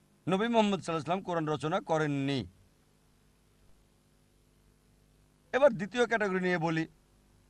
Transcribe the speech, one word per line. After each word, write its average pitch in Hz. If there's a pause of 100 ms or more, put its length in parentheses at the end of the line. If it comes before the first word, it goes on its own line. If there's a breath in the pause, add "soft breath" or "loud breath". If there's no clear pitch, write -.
(300)
নবী 190
মুহাম্মদ 208
সাল্লাল্লাহু -
আলাইহি 170
ওয়াসাল্লাম 165
কোরআন 170
রচনা 156
করেননি। 139 (3000)
এবার 262
দ্বিতীয় 208
ক্যাটাগরি 202
নিয়ে 180
বলি 160 (640)